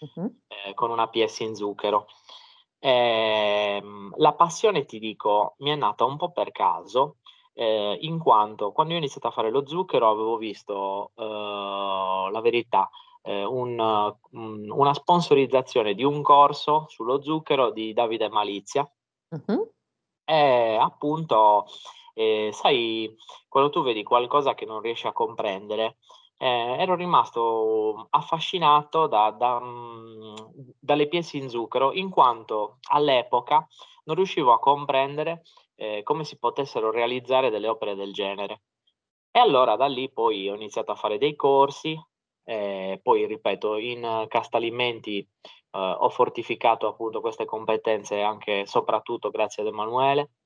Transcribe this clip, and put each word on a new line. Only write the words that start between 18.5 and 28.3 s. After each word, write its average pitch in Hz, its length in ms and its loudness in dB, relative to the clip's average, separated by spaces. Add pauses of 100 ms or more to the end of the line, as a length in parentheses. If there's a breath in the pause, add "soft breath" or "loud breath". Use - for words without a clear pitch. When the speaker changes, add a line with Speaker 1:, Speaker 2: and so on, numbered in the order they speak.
Speaker 1:
Mhm. 233 360 -4 (560)
Speaker 2:
E 123 560 4
appunto, 123 840 4 (480 loud breath)
eh, 110 380 0
sai, 113 640 -2 (340 loud breath)
quando 139 220 2
tu 160 120 -2
vedi 113 200 -2
qualcosa 123 520 2
che 107 120 -10
non 107 140 -10
riesci 117 260 -6
a 107 60 -4
comprendere, 107 840 -4 (380 soft breath)
eh, 123 420 -2
ero 180 160 0
rimasto 113 1160 0
affascinato 156 960 2